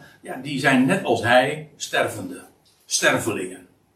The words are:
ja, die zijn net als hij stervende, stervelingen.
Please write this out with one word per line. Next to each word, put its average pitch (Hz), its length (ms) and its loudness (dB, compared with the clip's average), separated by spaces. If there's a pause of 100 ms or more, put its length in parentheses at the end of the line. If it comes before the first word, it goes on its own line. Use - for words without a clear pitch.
(220)
ja, 135 140 -14
die 135 240 -6
zijn 135 260 4
net 196 180 2
als 104 200 0
hij 135 520 2
stervende, - 680 -6 (440)
stervelingen. 110 800 -2 (280)